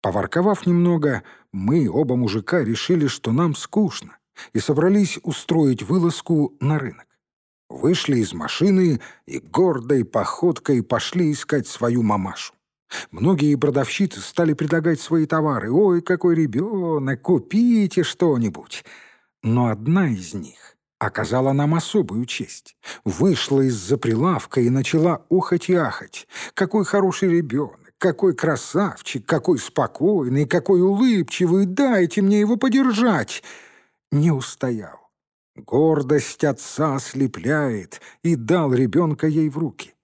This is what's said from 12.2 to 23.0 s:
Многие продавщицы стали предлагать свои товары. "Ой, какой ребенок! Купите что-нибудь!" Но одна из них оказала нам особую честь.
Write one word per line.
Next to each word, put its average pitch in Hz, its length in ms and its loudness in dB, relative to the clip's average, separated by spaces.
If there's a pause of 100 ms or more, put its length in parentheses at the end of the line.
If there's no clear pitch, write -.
Многие 147 440 2
продавщицы 139 680 -2
стали 160 320 0
предлагать 160 480 0
свои 160 240 0
товары. 147 440 -2
"Ой, 175 320 4
какой 175 340 0
ребенок! 156 840 -2
Купите 202 840 2
что-нибудь!" 123 840 -2 (580)
Но 120 240 0
одна 135 420 0
из 92 240 -6
них - 440 -16 (200)
оказала 120 540 -2
нам 147 240 2
особую 127 500 -2
честь. - 520 -12 (260)